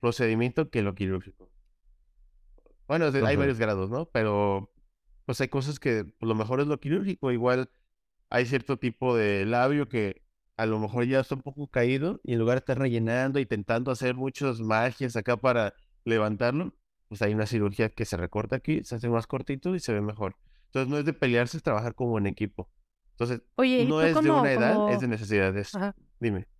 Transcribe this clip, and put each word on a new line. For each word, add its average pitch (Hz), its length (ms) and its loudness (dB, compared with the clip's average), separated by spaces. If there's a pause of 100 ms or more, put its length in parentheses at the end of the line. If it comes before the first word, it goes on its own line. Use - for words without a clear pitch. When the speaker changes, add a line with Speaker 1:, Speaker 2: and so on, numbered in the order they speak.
Speaker 1:
procedimiento 120 720 2
que 117 120 0
lo 101 140 -2
quirúrgico. 95 560 -6 (1400)
Bueno, 156 220 2
de, 135 160 2
hay 143 100 2
Speaker 2:
Ujú. - 0 -
Speaker 1:
varios 139 220 2
grados, 101 320 0
¿no? 143 200 -6
Pero, 104 640 0 (520)
pues, 131 160 -4
hay 131 80 0
cosas 139 320 -4
que, 113 240 0
pues, 110 240 -8
lo 110 60 2
mejor 110 260 0
es 147 60 2
lo 147 140 -2
quirúrgico. 165 520 -2
Igual 123 380 0 (600)
hay 123 160 2
cierto 135 320 -2
tipo 123 380 0
de 101 300 2
labio 131 420 0
que 107 360 -4 (320)
a 113 100 0
lo 110 140 0
mejor 120 260 -2
ya 135 140 2
está 135 160 -2
un 127 60 -12
poco 139 260 -12
caído 135 560 0
y 120 100 -2
en 117 60 2
lugar 120 160 2
de 131 40 -2
estar 131 180 -2
rellenando, 127 600 0
intentando 117 520 -2
hacer 123 240 -2
muchas 131 440 -4
magias 117 560 0
acá 117 220 0
para 120 360 2 (300)
levantarlo, 117 720 0 (320)
pues, 107 140 -6
hay 107 120 2
una 107 120 0
cirugía 107 440 0
que 113 140 -4
se - 120 -6
recorta 104 400 -4
aquí, - 280 -2
se 120 120 -10
hace 117 140 -4
más 117 160 0
cortito 139 480 -4
y 175 60 -4
se 120 120 -4
ve 104 100 0
mejor. 104 340 -6 (300)
Entonces, 131 240 -2
no 147 80 0
es 143 60 -2
de 156 100 0
pelearse, 120 440 0
es - 40 -12
trabajar 117 320 -2
como 120 240 -2
en 101 80 0
equipo. - 440 -4 (420)
Entonces, 120 300 -4 (140)
Speaker 3:
Oye, 254 260 4
¿y - 40 4
Speaker 1:
no 156 160 4
Speaker 3:
tú - 0 -
Speaker 1:
es 170 200 4
de 311 80 4
Speaker 3:
cómo, - 20 6
Speaker 1:
una 185 200 4
edad, 123 300 4
Speaker 3:
cómo? - 40 2
Speaker 1:
es - 140 0
de 127 80 -2
necesidades. 101 640 0
Speaker 3:
Ajá. 196 240 -4 (240)
Speaker 1:
Dime. 107 280 -2 (120)